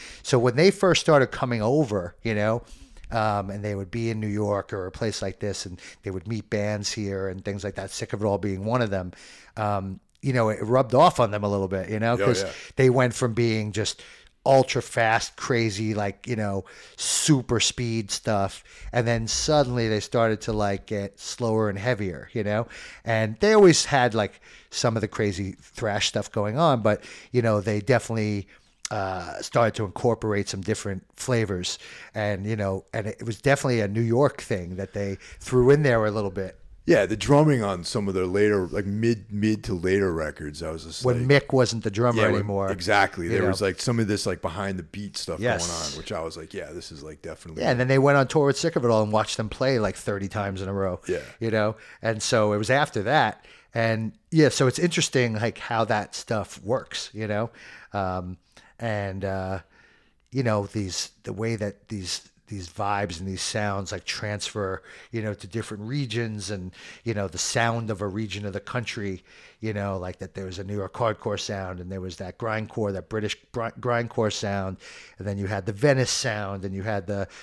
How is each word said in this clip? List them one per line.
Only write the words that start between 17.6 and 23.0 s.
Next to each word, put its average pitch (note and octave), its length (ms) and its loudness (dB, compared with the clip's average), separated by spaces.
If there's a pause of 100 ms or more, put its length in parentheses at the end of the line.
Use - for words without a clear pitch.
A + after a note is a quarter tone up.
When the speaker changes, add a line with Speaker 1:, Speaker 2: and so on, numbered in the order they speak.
Speaker 1:
stuff. G2 540 -2 (280)
And A#2 160 2
then A2+ 200 2
suddenly B2 600 2
they G#2+ 120 2
started A2 420 2
to, A2+ 120 -4
like, G2+ 340 0
get G2+ 320 -6
slower A2 500 0
and F#2+ 80 -4
heavier, G2+ 560 -4
you A2+ 100 -2
know, G#2+ 240 -2 (380)